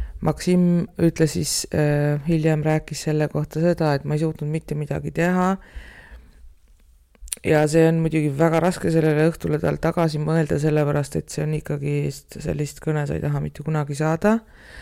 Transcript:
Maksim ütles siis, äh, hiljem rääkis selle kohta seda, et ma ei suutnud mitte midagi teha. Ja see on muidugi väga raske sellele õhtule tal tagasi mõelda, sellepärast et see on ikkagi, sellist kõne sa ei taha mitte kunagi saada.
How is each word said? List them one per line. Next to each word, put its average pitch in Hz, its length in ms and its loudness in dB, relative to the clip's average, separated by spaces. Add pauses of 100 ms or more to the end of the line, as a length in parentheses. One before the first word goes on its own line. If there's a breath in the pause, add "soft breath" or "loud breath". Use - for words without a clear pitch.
(260 loud breath)
Maksim 175 640 2 (100)
ütles 165 400 2
siis, - 360 -4
äh, 147 440 2 (100)
hiljem 156 380 2
rääkis 156 400 -2
selle 151 240 0
kohta 156 320 -4
seda, 165 320 2
et 139 120 -2
ma 147 100 -2
ei 151 80 0
suutnud 156 260 -4
mitte 156 260 -4
midagi 147 380 -6
teha. 180 440 2 (1900 loud breath)
Ja 156 240 4
see 160 160 4
on 165 160 2
muidugi 156 320 0
väga 160 260 2
raske 175 320 0
sellele 156 380 4
õhtule 160 320 -2
tal 151 160 0
tagasi 160 400 0
mõelda, 156 420 0
sellepärast 147 600 0
et - 100 -8
see 156 160 -4
on 156 140 -2
ikkagi, 147 500 -4 (240)
sellist 147 480 -6
kõne 151 260 -2
sa 147 60 -4
ei 156 80 -2
taha 147 220 -2
mitte 147 200 -8
kunagi 147 340 -2
saada. 165 420 2 (420 loud breath)